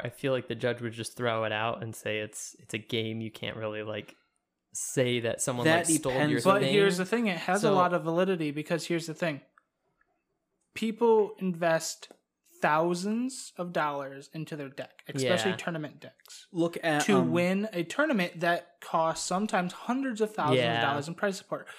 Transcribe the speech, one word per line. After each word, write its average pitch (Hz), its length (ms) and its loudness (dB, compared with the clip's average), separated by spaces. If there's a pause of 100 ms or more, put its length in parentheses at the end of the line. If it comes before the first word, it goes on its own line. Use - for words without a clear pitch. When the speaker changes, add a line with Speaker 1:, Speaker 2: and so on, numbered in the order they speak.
Speaker 1:
I 123 40 -6
feel 135 220 -2
like 127 160 0
the 120 80 -4
judge 117 260 -2
would 117 120 -6
just 113 240 -10
throw 113 260 0
it 107 80 -2
out 110 320 -2
and 113 100 -8
say 107 260 -4
it's, - 400 -10
it's - 140 -10
a 113 40 -4
game. 110 420 -4
You 110 120 -6
can't 110 260 -10
really, 107 260 -6
like, 107 320 -8 (560)
say 123 480 0
that 113 220 -2
someone, 123 240 -2
Speaker 2:
That 165 240 4
Speaker 1:
like, 156 100 4
stole 131 140 0
your 135 80 2
Speaker 2:
depends. 151 240 2
Speaker 3:
But 196 160 6
Speaker 1:
thing. - 100 2
Speaker 3:
here's 196 260 4
the 185 80 -2
thing. 226 220 0
It 180 120 0
has 190 260 0
a - 20 4
Speaker 1:
So 156 60 6
Speaker 3:
lot 175 200 4
of 160 100 0
validity 165 480 0
because 151 340 -4
here's 165 220 -2
the 160 60 -8
thing. 151 280 -4 (1300)
People 220 680 4
invest 165 680 0 (520)
thousands 180 960 0
of 175 160 -8
dollars 143 600 -4
into 160 220 -8
their 143 140 -10
deck, - 380 -14
especially 131 440 2
Speaker 1:
Yeah. - 60 -4
Speaker 3:
tournament 160 420 -6
decks, - 520 -20
Speaker 2:
Look 165 320 0
at, 151 220 2
Speaker 3:
to 202 120 6
Speaker 2:
um, 170 140 4
Speaker 3:
win 185 420 2
a 175 100 -2
tournament 190 560 0
that 170 420 0
costs 160 440 0
sometimes 185 480 -2
hundreds 247 480 -4
of 214 120 -2
thousands 147 240 2
Speaker 1:
Yeah. 117 200 2
Speaker 3:
of 117 60 2
dollars 143 240 0
in 170 80 -8
prize 196 220 -2
support. - 300 -10 (120)